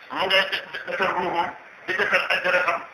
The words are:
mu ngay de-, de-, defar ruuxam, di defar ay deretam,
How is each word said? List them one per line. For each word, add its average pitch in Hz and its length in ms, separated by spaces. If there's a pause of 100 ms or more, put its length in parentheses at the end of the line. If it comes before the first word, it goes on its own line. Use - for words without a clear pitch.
(100)
mu 160 160
ngay 190 240
de-, 196 120 (100)
de-, - 140
defar 180 260
ruuxam, 180 420 (320)
di - 80
defar 196 360
ay 185 100
deretam, 180 420 (120)